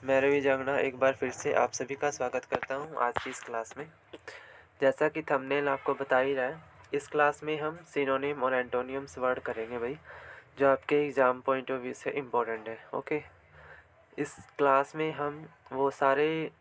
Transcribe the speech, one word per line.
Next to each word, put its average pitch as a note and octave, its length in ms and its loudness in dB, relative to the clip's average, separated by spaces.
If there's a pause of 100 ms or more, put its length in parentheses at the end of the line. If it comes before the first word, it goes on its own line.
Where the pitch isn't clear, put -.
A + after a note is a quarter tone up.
मैं C3+ 180 4
रवि C#3+ 200 4
जांगड़ा C3+ 380 2
एक B2+ 200 0
बार C3+ 140 6
फिर C3 180 -2
से - 220 -2
आप B2 180 4
सभी C3 240 -6
का C#3+ 160 -2
स्वागत - 340 -4
करता - 300 -4
हूं D3 220 -8
आज A#2+ 160 2 (100)
की C3+ 60 -6
इस - 140 -10
class A#2 340 -8
में। D#3 140 -12 (920)
जैसा C#3 280 4
कि D#3 120 -4
thumbnail C#3+ 480 0
आपको C3+ 240 0
बता C3 260 2
ही C#3 140 2
रहा B2+ 120 0
है, D#3+ 160 -6 (320)
इस C#3+ 140 -2
class D3 360 2
में D3+ 160 -2
हम D#3 180 -4
synonym C#3 680 -2
और C3 100 2
antonyms B2+ 640 -2
word B2+ 220 0
करेंगे A#2 400 -6
भाई, B2+ 180 -4 (640)
जो C#3 100 6
आपके C3+ 260 2
exam C3 460 4
point C3 260 0
of C3+ 120 -2
view B2 140 -8
से - 160 -6
important A2+ 600 -2
है। A2+ 240 -12
ओके, D3 300 -4 (960)
इस C#3+ 200 -4 (200)
class C#3 380 4
में D#3 160 -2
हम D3 380 -6 (220)
वो C3+ 200 0
सारे D3 680 2